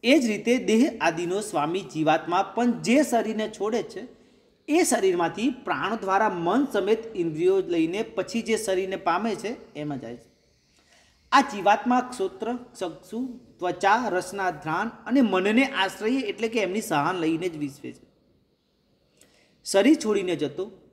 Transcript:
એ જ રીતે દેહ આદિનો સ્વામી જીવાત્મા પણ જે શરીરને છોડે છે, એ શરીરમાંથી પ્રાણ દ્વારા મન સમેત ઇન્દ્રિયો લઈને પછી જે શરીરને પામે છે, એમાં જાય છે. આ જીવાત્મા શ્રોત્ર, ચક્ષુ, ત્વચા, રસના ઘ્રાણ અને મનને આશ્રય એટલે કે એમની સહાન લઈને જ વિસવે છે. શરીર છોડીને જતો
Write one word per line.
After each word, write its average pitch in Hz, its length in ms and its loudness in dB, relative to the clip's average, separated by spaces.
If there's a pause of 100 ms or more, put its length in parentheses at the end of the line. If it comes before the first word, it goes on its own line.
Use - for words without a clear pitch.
એ 262 160 6
જ 240 80 2
રીતે 220 320 2
દેહ 220 420 2
આદિનો 170 400 0
સ્વામી 170 400 -2
જીવાત્મા 160 600 0
પણ 233 400 -2
જે 240 200 4
શરીરને 220 460 0
છોડે 214 340 -4
છે, 214 260 -12 (600)
એ 320 140 4
શરીરમાંથી 190 680 2
પ્રાણ 180 460 -4
દ્વારા 196 320 2
મન 180 440 0
સમેત 214 440 0
ઇન્દ્રિયો 170 420 2
લઈને 170 440 0
પછી 220 400 -4
જે 220 140 0
શરીરને 190 400 -2
પામે 190 380 0
છે, 202 400 -10
એમાં 147 260 -6
જાય 117 160 -12
છે. - 200 -20 (960)
આ 262 80 8
જીવાત્મા 226 760 2
શ્રોત્ર, 214 420 -6 (200)
ચક્ષુ, 220 600 -10 (180)
ત્વચા, 196 500 2
રસના 180 420 -2
ઘ્રાણ 160 380 -2
અને 247 320 0
મનને 208 440 4
આશ્રય 214 560 -2
એટલે 233 280 -4
કે 226 120 -2
એમની 190 200 -2
સહાન 170 360 0
લઈને 165 320 0
જ 160 80 -8
વિસવે 139 360 -10
છે. - 140 -20 (1600)
શરીર 233 400 6
છોડીને 196 320 0
જતો 151 340 -4 (220)